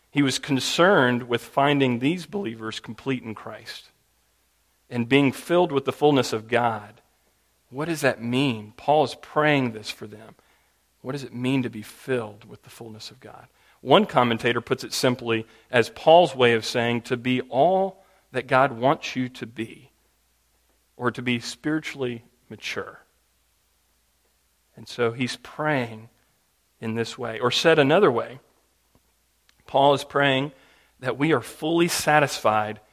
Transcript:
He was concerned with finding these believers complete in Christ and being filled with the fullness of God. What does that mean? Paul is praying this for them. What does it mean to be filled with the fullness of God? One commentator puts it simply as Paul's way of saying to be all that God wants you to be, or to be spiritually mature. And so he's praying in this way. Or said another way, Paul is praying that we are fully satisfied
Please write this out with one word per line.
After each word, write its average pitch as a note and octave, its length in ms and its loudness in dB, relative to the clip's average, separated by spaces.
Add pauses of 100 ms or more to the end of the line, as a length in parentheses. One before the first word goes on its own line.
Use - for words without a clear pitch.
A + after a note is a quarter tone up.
(120)
He C#3+ 100 0
was C3 160 0
concerned C3+ 840 2
with A#2+ 180 -2
finding C#3 560 2
these D#3 300 -4
believers A2+ 520 -8
complete B2 440 -8
in A2+ 100 -10
Christ - 560 -16 (1040)
and A#2 180 -4
being C3+ 220 4
filled C3 400 0
with C#3 140 -2
the B2+ 80 -2
fullness D3 400 2
of A2 160 -6
God. A2+ 520 -2 (680)
What C3+ 160 -8
does D#3+ 160 -6
that C3 200 0
mean? A#2+ 540 -2
Paul D3 300 2
is - 100 -8
praying D3 560 0
this G#2+ 180 -12
for - 160 -12
them. G#2+ 300 -20 (640)
What B2+ 140 -10
does C#3 100 -8
it A#2 100 -16
mean B2+ 300 0
to A#2+ 60 -4
be G#2+ 140 -12
filled A2 600 -8
with A2+ 200 -20
the - 60 -20
fullness A2 420 -18
of B2 100 -20
God? - 260 -20 (320)
One E3 260 6
commentator A#2+ 540 2
puts - 240 -4
it A2+ 80 -12
simply A#2 560 -2 (220)
as A#2 200 2
Paul's D#3+ 460 4
way B2 160 4
of A2+ 140 0
saying A#2+ 380 0
to C3 120 -4
be B2+ 280 -2
all F#3 600 0 (300)
that B2+ 140 -6
God C3 260 2
wants C3 420 -2
you B2+ 140 -4
to B2 180 -14
be, A2 440 -14 (1080)
or B2 140 -2
to B2 100 -12
be B2 180 0
spiritually C3+ 880 -6 (240)
mature. - 560 -12 (1700)
And A#2 100 -20
so A#2 280 -2
he's B2 240 -6
praying A#2+ 720 -6 (720)
in A2+ 140 -4
this A#2 220 -6
way. A2+ 220 -8
Or B2 120 0
said D#3+ 280 4
another D3+ 320 6
way, A#2+ 300 -4 (1200)
Paul C#3 280 4
is C#3 100 -2
praying C#3 480 0 (480)
that B2+ 180 -6
we D3+ 140 2
are C3+ 80 4
fully E3+ 480 -2
satisfied A2 920 0 (120)